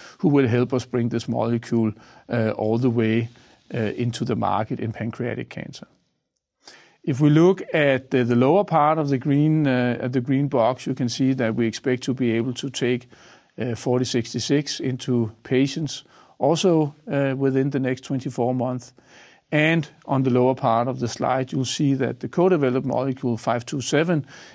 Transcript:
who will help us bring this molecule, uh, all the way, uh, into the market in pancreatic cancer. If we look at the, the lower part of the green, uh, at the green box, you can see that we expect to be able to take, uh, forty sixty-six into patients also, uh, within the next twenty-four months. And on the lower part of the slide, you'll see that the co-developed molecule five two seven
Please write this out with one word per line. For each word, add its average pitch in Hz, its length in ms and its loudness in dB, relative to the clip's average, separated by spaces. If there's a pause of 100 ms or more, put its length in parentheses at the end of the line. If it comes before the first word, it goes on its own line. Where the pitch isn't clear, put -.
(180)
who 185 100 0
will 139 200 4
help 120 240 2
us 131 140 -2
bring 120 240 -2
this 120 180 -4
molecule, 117 640 0 (380)
uh, 110 260 0
all 110 220 0
the 127 120 2
way, 113 380 0 (460)
uh, 131 40 -4
into 117 460 -4
the 110 120 -2
market 107 440 -2
in 113 120 -4
pancreatic 120 580 -8
cancer. - 360 -14 (1160)
If 131 180 -2
we 151 100 6
look 170 320 6 (100)
at 139 380 2
the, 123 140 2
the 120 100 2
lower 143 300 4
part 156 340 2
of 147 120 -2
the 135 80 2
green, 151 480 2
uh, 123 340 0
at 123 120 -4
the 131 80 0
green 139 280 0
box, 123 380 0
you 135 80 -4
can 127 140 -2
see 131 260 0
that 117 200 0
we 117 120 0
expect 123 360 -2
to 131 120 -4
be 127 180 0
able 117 220 -2
to 139 140 -8
take, 123 400 -4 (500)
uh, 120 160 -4
forty 127 300 0
sixty-six 127 760 -2
into 123 520 -2 (120)
patients 139 600 -2 (340)
also, 156 560 2 (160)
uh, 139 280 0
within 135 320 0
the 139 100 -2
next 127 220 -4
twenty-four 127 520 -2
months. 127 380 -4 (600)
And 156 360 2 (180)
on 135 180 0
the 131 60 2
lower 127 260 4
part 120 320 0
of 131 100 -6
the 131 80 -4
slide, 127 460 -2
you'll 135 120 -2
see 139 300 0
that 123 240 -2
the 117 100 -8
co-developed 147 560 2
molecule 127 520 -2
five 120 280 -2
two 143 160 -8
seven 151 460 0 (280)